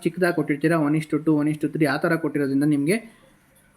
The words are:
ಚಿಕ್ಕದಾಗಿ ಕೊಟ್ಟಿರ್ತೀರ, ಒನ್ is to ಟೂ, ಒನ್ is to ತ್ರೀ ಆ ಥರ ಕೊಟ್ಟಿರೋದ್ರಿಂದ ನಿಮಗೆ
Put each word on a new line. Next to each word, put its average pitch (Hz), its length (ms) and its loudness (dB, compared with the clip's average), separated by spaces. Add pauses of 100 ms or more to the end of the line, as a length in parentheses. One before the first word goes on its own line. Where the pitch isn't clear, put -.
ಚಿಕ್ಕದಾಗಿ 175 320 0
ಕೊಟ್ಟಿರ್ತೀರ, 151 360 0
ಒನ್ 156 240 2
is 156 140 0
to 151 140 -2
ಟೂ, 160 100 2
ಒನ್ 147 160 2
is 151 80 -2
to 147 120 -4
ತ್ರೀ 156 160 0
ಆ 139 120 0
ಥರ 165 180 0
ಕೊಟ್ಟಿರೋದ್ರಿಂದ 143 480 0
ನಿಮಗೆ 151 340 2 (800)